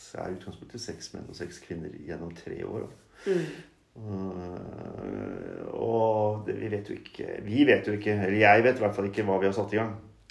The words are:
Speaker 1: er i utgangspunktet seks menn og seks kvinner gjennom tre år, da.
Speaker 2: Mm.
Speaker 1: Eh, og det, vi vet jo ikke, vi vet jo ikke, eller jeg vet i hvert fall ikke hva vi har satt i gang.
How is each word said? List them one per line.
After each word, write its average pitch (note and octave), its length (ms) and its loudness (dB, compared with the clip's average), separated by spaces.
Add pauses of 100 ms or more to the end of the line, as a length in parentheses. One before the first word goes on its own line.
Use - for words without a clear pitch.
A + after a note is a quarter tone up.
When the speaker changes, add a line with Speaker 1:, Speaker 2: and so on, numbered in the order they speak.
(180)
Speaker 1:
er - 120 -8
i F#2 60 -6
utgangspunktet G2+ 440 -14
seks - 340 -12
menn E2+ 160 -12
og - 60 -16
seks E2+ 240 -12
kvinner E2 300 -10 (180)
gjennom E2 260 -10
tre - 300 -12
år, - 240 -8 (380)
da. G3+ 60 -2
Speaker 2:
Mm. E3+ 140 0 (520)
Speaker 1:
Eh, F2+ 1800 -8
og G#2+ 760 2
det, A2 80 -2
vi G#2 140 -6
vet G2+ 200 -4
jo - 60 -4
ikke, - 480 -10
vi A2+ 220 4
vet A2 220 6
jo G#2+ 60 0
ikke, G#2 300 0
eller G2 160 2
jeg G#2+ 240 10
vet B2 120 6
i - 40 -8
hvert G#2 160 2
fall G2 140 0
ikke G#2 160 -2
hva F#2+ 140 4
vi F#2+ 60 2
har G2 80 2
satt - 200 -2
i G#2+ 40 2
gang. A2+ 180 -2 (360)